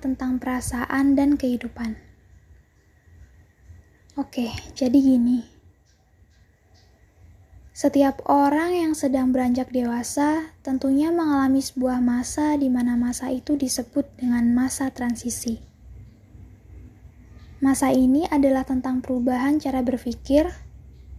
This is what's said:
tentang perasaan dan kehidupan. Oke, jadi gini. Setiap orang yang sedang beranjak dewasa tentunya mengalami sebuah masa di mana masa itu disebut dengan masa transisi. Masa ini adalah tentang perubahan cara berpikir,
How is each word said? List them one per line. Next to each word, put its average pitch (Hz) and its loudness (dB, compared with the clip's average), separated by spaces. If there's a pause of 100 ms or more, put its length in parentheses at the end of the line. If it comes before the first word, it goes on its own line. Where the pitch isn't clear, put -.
tentang 254 -4
perasaan 262 0
dan 277 4
kehidupan. 240 -4 (2250)
Oke, 240 -6 (240)
jadi 254 2
gini. 247 4 (2250)
Setiap 277 0
orang 294 2
yang 320 0
sedang 262 0
beranjak 254 0
dewasa 254 -2 (160)
tentunya 269 0
mengalami 277 2
sebuah 254 -2
masa 254 0
di 277 0
mana 247 0
masa 247 -4
itu 262 -2
disebut 277 -4
dengan 240 0
masa 254 0
transisi. 240 -6 (2000)
Masa 269 2
ini 262 4
adalah 269 2
tentang 254 -2
perubahan 254 0
cara 269 -2
berpikir, 262 -2 (520)